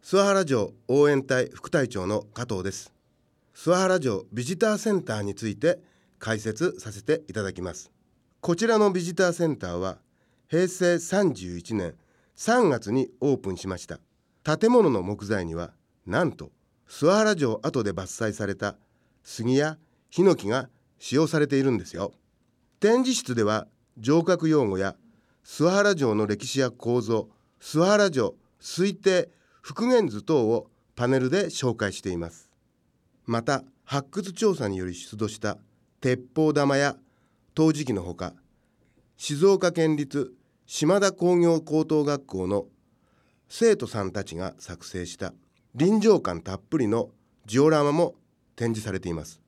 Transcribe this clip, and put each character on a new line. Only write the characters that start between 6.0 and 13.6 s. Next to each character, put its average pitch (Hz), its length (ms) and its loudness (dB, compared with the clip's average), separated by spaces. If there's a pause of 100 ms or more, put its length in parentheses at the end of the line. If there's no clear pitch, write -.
解 110 200 -4
説 110 400 -4
さ 110 140 -14
せ 98 120 -16
て 160 240 0
い 95 40 -14
た 107 100 -4
だ 95 100 -4
き 90 100 -10
ま 87 120 -8
す。 - 180 -20 (480)
こ 170 160 0
ち 220 100 -2
ら 226 120 4
の 208 120 4
ビ 180 120 -2
ジ 170 120 -6
タ 185 140 2
ー 175 40 0
セ 170 140 -2
ン 147 100 -2
タ 95 120 -10
ー - 60 -6
は、 92 240 -6 (500)
平 175 200 0
成 175 300 2
三 180 340 0
十 90 240 -10
一 87 180 -8
年 90 200 -4 (400)
三 226 360 2
月 101 220 -2
に 127 180 0 (100)
オ 139 140 2
ー - 20 -2
プ 95 160 -6
ン 90 40 -6
し 95 120 -10